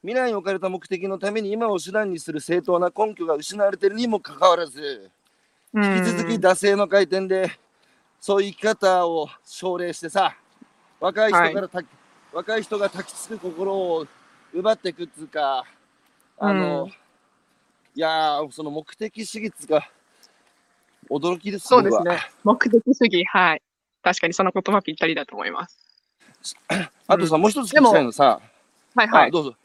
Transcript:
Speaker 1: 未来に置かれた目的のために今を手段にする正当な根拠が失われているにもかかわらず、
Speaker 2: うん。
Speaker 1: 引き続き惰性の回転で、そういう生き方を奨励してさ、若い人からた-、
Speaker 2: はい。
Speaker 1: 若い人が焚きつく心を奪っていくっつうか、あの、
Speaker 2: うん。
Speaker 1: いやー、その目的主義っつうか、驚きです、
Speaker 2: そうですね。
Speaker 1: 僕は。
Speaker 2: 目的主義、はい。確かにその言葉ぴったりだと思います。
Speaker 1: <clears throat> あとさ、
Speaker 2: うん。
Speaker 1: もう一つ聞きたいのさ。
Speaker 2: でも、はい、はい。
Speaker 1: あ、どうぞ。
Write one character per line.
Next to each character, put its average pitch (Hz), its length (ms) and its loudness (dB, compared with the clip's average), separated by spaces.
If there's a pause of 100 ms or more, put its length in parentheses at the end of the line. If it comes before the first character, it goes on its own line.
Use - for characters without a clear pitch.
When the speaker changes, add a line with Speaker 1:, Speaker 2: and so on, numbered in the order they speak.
Speaker 1:
未 247 120 -8
来 254 140 0
に 220 80 -2
置 180 100 -6
か 196 60 -2
れ 185 80 -4
た 190 80 -4
目 185 180 -6
的 185 220 -6
の 190 100 -6
た 202 140 -4
め 220 100 -4
に 196 80 -6
今 226 180 -2
を 190 120 -2
手 185 100 -14
段 202 220 -2
に 165 80 -8
す 165 120 -12
る 147 80 -6
正 170 220 -2
当 175 160 2
な 175 180 0
根 214 180 -2
拠 175 120 -8
が 160 80 0
失 185 280 -4
わ 196 60 4
れ 196 80 -2
て 196 100 0
い 196 40 4
る 208 60 -8
に 240 100 -2
も 214 140 0
か - 160 -18
か 185 120 4
わ 175 80 6
ら 170 100 -4
ず、 131 440 -12 (640)
Speaker 2:
う 214 60 0
ん。 208 40 4
Speaker 1:
引 185 200 2
き 175 60 0
続 175 200 -2
き 233 60 0
惰 180 180 4
性 202 220 2
の 202 100 0
回 196 160 4
転 190 240 -2
で、 185 240 -2 (680)
そ 196 160 0
う 196 60 4
い 202 80 -2
う - 20 -16
生 - 40 -18
き - 40 -18
方 190 480 2
を 160 200 -4 (160)
奨 180 320 -6
励 175 160 -6
し - 60 -12
て 165 100 -12
さ、 180 280 0 (640)
若 190 280 0
い - 20 2
人 185 80 6
か 170 220 2
ら 190 80 -8
た-、 180 100 -8
Speaker 2:
は 175 40 -8
い。 147 40 -16 (460)
Speaker 1:
若 190 260 -4
い 214 40 -4
人 208 160 -6
が 202 100 0
焚 190 160 -8
き - 80 -18
つ - 160 -16
く 220 100 -12
心 185 360 -6
を 170 320 -2 (480)
奪 185 180 0
っ 220 60 0
て 180 120 -8
い 143 40 -14
く 175 100 -10
っ 156 40 -16
つ 151 160 -18
う 143 40 -20
か、 135 360 -2 (720)
あ - 140 0
の、 - 320 -2
Speaker 2:
う - 20 -12
ん。 196 40 -18
Speaker 1:
い - 20 -20 (1040)
や 156 440 0
ー、 151 120 -6
そ 156 100 -14
の 151 80 -8
目 151 240 -12
的 214 320 -10
主 220 140 -12
義 214 80 -6
っ - 100 -14
つ 151 60 -18
う - 20 -20
か、 151 240 0 (1200)
驚 160 280 -2
き 196 120 -10
で 196 80 -8
す、 - 80 -14
Speaker 2:
そ 254 120 8
う - 40 6
で 196 80 2
す 220 60 4
ね。 185 80 2
Speaker 1:
僕 - 60 0
は。 175 80 0 (260)
Speaker 2:
目 240 260 4
的 233 240 4
主 - 120 2
義、 180 180 2
は 180 300 2
い。 - 80 -8 (380)
確 180 200 0
か 170 80 0
に 170 60 -4
そ 190 100 2
の 185 80 0
言 190 100 -2 (100)
葉 208 80 4
ぴ 160 120 -8
っ - 20 -8
た 165 140 0
り 160 80 -2
だ 156 100 -6
と - 80 -20
思 - 100 -8
い - 60 -4
ま - 180 -8
す。 - 80 -20 (840)
Speaker 1:
<clears throat> - 500 -6
あ 180 100 4
と 175 80 0
さ、 160 80 0
Speaker 2:
う 156 40 4
ん。 170 40 4
Speaker 1:
も 214 60 6
う - 20 6
一 247 160 -4
つ 190 60 -8
聞 294 120 -4
き 226 80 8
た 190 60 6
い 139 60 2
の 117 80 -4
さ。 131 280 4
Speaker 2:
で - 40 -20
も、 - 40 -20 (460)
は 233 100 4
い、 214 40 -2
は 160 160 6
い。 - 40 0
Speaker 1:
あ、 - 40 -4
ど 165 80 0
う 151 40 -4
ぞ。 127 200 -10